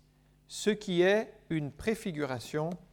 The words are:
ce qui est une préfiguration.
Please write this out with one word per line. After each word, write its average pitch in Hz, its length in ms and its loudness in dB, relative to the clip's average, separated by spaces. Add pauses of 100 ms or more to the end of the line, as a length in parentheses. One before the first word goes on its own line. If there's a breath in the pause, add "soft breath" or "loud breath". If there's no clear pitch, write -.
(480 soft breath)
ce - 220 -2
qui 190 320 2
est 208 300 4 (180)
une 151 200 -2
préfiguration. 151 1000 -4 (220)